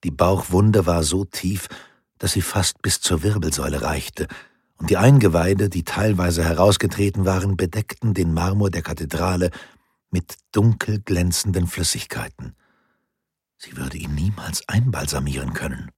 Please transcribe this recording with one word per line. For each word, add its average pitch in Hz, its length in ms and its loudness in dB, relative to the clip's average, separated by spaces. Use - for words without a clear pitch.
Die 87 60 -2
Bauchwunde 92 760 4
war 85 160 2
so 95 220 0
tief, 92 440 -6
dass - 140 -2
sie 95 100 0
fast - 400 -2
bis - 180 -2
zur 80 220 0
Wirbelsäule 82 600 -2
reichte, - 440 -4
und 82 100 -6
die 98 80 4
Eingeweide, 98 720 6
die 90 160 -4
teilweise 90 580 0
herausgetreten 95 840 2
waren, 95 320 0
bedeckten 104 560 -2
den 85 180 2
Marmor 95 380 2
der 90 100 -4
Kathedrale 85 720 -2
mit - 260 -4
dunkel 107 480 2
glänzenden 90 680 0
Flüssigkeiten. - 920 -6
Sie - 180 -20
würde 65 220 -10
ihn 76 160 -6
niemals 82 540 -4
einbalsamieren 69 840 -2
können. - 460 -8